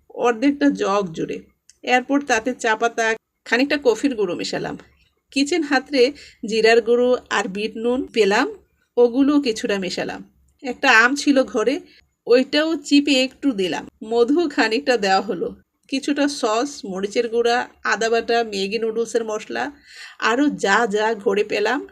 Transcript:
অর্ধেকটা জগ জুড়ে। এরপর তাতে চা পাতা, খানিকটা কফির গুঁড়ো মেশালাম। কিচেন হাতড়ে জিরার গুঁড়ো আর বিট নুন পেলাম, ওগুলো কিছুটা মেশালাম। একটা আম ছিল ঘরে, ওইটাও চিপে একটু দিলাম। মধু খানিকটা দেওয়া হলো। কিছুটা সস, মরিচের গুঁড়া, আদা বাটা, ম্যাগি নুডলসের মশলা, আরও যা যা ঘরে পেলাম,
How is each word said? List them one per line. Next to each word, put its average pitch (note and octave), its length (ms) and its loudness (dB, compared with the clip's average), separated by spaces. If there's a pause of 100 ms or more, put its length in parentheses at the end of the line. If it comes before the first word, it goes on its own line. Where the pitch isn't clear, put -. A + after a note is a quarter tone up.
অর্ধেকটা C#4 600 0
জগ G3+ 440 -2
জুড়ে। D#3+ 300 -8 (400)
এরপর B3+ 380 0
তাতে B3 320 -2
চা A3+ 220 -2
পাতা, A3+ 400 -2 (300)
খানিকটা C#4+ 380 0
কফির A#3+ 320 2
গুঁড়ো F#3 200 -2
মেশালাম। - 420 -6 (540)
কিচেন C#4+ 320 0
হাতড়ে C4+ 480 2 (340)
জিরার A3 360 4
গুঁড়ো A#3+ 360 2 (120)
আর A3 180 -2
বিট G#3 300 -6
নুন A#3+ 280 -2
পেলাম, A3+ 480 0 (440)
ওগুলো C4+ 440 4
কিছুটা A3 380 -4
মেশালাম। F#3+ 540 -8 (300)
একটা B3 360 4
আম B3 160 4
ছিল C4+ 280 2
ঘরে, A#3+ 360 -2 (520)
ওইটাও D4 440 2
চিপে C#4+ 480 2
একটু C4 280 -2
দিলাম। F#3 380 -4 (140)
মধু A#3+ 460 2
খানিকটা B3 480 0
দেওয়া G3 240 2
হলো। F#3+ 340 -6 (320)
কিছুটা C#4+ 400 -2
সস, B3 580 -4
মরিচের G3+ 420 -4
গুঁড়া, A#3 400 0 (160)
আদা A3 260 0
বাটা, A#3 340 0
ম্যাগি G3+ 360 -4
নুডলসের A3+ 460 -2
মশলা, A#3 460 -6 (480)
আরও C4 300 2
যা G#3 380 2
যা G#3+ 260 0
ঘরে G3+ 300 0
পেলাম, G#3+ 480 -2